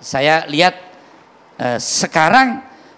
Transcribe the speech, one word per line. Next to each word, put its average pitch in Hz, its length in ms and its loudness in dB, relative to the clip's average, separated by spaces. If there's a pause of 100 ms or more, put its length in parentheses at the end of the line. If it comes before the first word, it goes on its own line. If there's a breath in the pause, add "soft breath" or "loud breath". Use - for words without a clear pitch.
Saya 147 420 0
lihat, 165 300 0 (800 loud breath)
eh, 120 240 -4
sekarang 202 800 0 (380 loud breath)